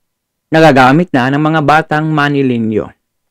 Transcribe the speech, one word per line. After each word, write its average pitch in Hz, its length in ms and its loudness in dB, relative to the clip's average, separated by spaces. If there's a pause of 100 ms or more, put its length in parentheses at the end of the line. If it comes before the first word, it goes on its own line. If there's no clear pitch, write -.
(500)
nagagamit 151 600 2
na 127 240 -2
ng 143 80 -2
mga 156 240 -2
batang 156 440 0
Manilenyo. 127 840 -2 (360)